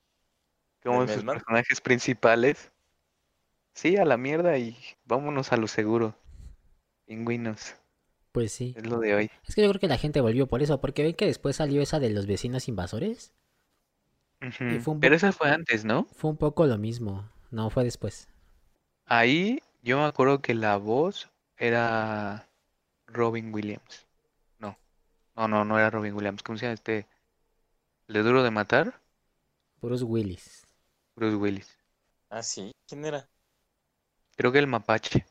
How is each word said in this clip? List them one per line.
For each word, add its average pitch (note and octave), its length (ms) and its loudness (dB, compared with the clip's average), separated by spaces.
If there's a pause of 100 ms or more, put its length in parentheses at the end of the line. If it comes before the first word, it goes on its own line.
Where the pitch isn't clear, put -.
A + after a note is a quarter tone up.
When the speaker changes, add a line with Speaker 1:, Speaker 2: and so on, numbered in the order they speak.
(840)
Speaker 1:
como B2 220 2
Speaker 2:
¿De - 20 0
Speaker 1:
sus G#2+ 160 -2
Speaker 2:
Melman? A2+ 60 -6
Speaker 1:
personajes A#2 520 -2
principales. A#2+ 880 2 (1000)
Sí, F3+ 240 2
a F#3+ 80 6
la C3+ 100 6
mierda D3+ 420 0
y A#2 200 -4 (260)
vámonos C#3 480 -4
a B2+ 60 2
lo A2 100 0
seguro. A2 480 -2 (880)
Pingüinos. A#2 720 -8 (580)
Speaker 3:
Pues A#2 180 -2
sí. B2 240 -10
Speaker 1:
Es A2+ 100 -12
lo A#2 140 -2
de G#2+ 160 2
hoy. G#2+ 160 0 (140)
Speaker 3:
Es - 100 -8
que G#3+ 80 2
yo G3+ 60 6
creo G3 100 0
que G3 80 0
la C3+ 100 2
gente D3+ 240 0
volvió B2 260 2
por B2 140 -2
eso, D3 200 0
porque C#3 220 -2
ven E3 120 0
que G#3+ 120 -2
después C#3 300 -2
salió C#3+ 240 0
esa D3+ 180 0
de B2+ 100 2
los G2+ 180 -2
vecinos B2 400 -2
invasores. A#2 640 -6 (1080)
Speaker 1:
Ujú. B2 240 -8
Speaker 3:
Y A#2 140 -2
fue D3+ 160 -4
un D3+ 60 -8
Speaker 1:
Pero C#3 140 8
Speaker 3:
po-, - 0 -
Speaker 1:
esa G3 160 4
fue D#3 200 2
antes, A#2+ 340 0
¿no? B2 280 0
Speaker 3:
fue D#3 180 -4
un D#3 60 -6
poco D3+ 300 2
lo A#2 100 0
mismo. G#2+ 520 -8 (220)
No, A2 180 -4
fue B2+ 140 0
después. - 440 -8 (800)
Speaker 1:
Ahí D#3 540 4 (240)
yo B2 160 0
me D3+ 60 2
acuerdo C#3 360 2
que A#2+ 140 0
la G#2+ 220 2
voz A#2+ 520 -2 (280)
era A2 920 -2 (600)
Robin A2+ 460 -2
Williams. - 540 -8 (520)
No. G#2 180 -12 (580)
No, A2+ 120 0
no, G#2+ 180 2
no A2 120 0
era A2 140 6
Robin G#2 240 -4
Williams. G2+ 280 -6
¿Cómo A2+ 140 -8
se A2+ 80 -6
llama A#2+ 100 -4
este? G#2+ 320 -6 (1000)
¿El A2+ 80 -4
de G#2+ 80 4
Duro B2 200 6
de A#2 80 2
Matar? A#2 500 0 (800)
Speaker 3:
Bruce B2 240 -4
Willis. A2 600 -4 (500)
Speaker 1:
Bruce A2 220 0
Willis. G2+ 400 -4 (520)
Speaker 2:
Ah, A2+ 120 -10
sí. A2+ 300 -10 (160)
¿Quién D3 180 -12
era? D3 240 -8 (1080)
Speaker 1:
Creo B2 160 2
que C#3 80 6
el C#3+ 80 2
mapache. A2+ 640 0